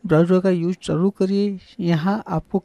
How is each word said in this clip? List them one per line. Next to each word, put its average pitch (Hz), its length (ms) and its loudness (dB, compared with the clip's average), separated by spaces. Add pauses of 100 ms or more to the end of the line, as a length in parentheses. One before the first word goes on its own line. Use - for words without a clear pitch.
ब्राउज़र 170 340 4
का 190 100 0
यूज़ 175 340 -2
ज़रूर 175 340 0
करिए। 196 400 -2 (220)
यहाँ 175 480 0
आपको 180 360 -4